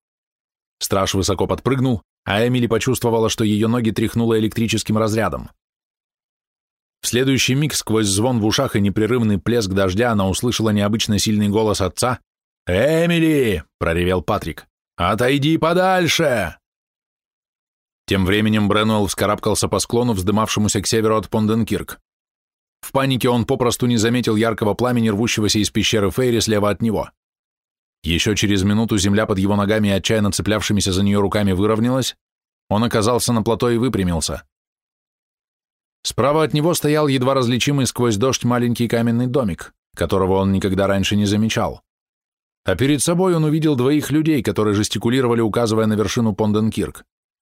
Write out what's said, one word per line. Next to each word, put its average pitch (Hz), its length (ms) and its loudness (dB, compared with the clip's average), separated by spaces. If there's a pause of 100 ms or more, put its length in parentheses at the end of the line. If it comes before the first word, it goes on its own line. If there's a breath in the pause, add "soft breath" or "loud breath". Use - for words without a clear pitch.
(800)
Страж - 340 -2
высоко 95 320 -2
подпрыгнул, 123 560 -2 (240)
а 107 200 0
Эмили 123 220 0
почувствовала, 113 640 0
что 117 140 -2
её 107 240 2
ноги 113 240 0
тряхнуло 113 480 0
электрическим 110 580 -2
разрядом. 104 520 -2 (1500)
В - 60 -10
следующий 127 480 0
миг 143 180 -2
сквозь 110 340 -2
звон 110 320 0
в 104 60 0
ушах 113 300 -2
и 107 60 0
непрерывный 107 580 0
плеск 110 300 -2
дождя 98 420 0
она 98 160 0
услышала 110 420 -2
необычно 104 480 0
сильный 104 320 0
голос 107 320 0
отца. 117 380 -2 (480)
«Эмили!» — 151 960 2 (160)
проревел 87 420 0
Патрик. 90 460 -6 (300)
«Отойди 131 600 0
подальше!» 160 1000 0 (1500)
Тем 98 140 2
временем 107 420 2
Бренуэлл 104 400 2
вскарабкался 101 600 -2
по 101 100 0
склону, 120 320 0
вздымавшемуся 104 680 0
к - 40 -8
северу 110 300 0
от 107 140 -4
Понденкирк. 110 720 -2 (800)
В - 100 -18
панике 135 380 0
он 120 160 2
попросту 127 400 0
не 120 100 2
заметил 113 400 0
яркого 107 380 0
пламени, 120 340 0
рвущегося 107 520 0
из 101 100 0
пещеры 101 420 0
Фейри 120 300 0
слева 104 280 0
от 101 120 -4
него. 107 280 -2 (920)
Ещё 90 320 0
через 98 280 0
минуту 104 340 0
земля 101 280 2
под 98 140 0
его 98 160 0
ногами 104 320 0
и 98 40 2
отчаянно 101 420 0
цеплявшимися 101 580 0
за 92 120 0
неё 101 180 2
руками 101 320 0
выровнялась, 110 640 0 (500)
он 104 160 0
оказался 117 480 0
на 113 120 0
плато 117 260 0
и 117 80 2
выпрямился. 95 640 -2 (1600)
Справа 147 400 0
от 151 100 -2
него 151 200 2
стоял 151 340 0
едва 131 260 2
различимый 127 520 0
сквозь 117 320 0
дождь 127 260 0
маленький 120 460 0
каменный 117 380 0
домик, 123 460 -4 (220)
которого 92 380 0
он 95 180 2
никогда 95 340 0
раньше 98 300 0
не 104 100 2
замечал. 104 560 -2 (840)
А 92 100 0
перед 135 260 2
собой 175 340 2
он 156 100 2
увидел 151 320 2
двоих 139 340 0
людей, 151 320 0
которые 107 300 0
жестикулировали, 117 640 0
указывая 110 460 0
на 107 80 0
вершину 107 420 0
Понденкирк. 107 680 -2 (360)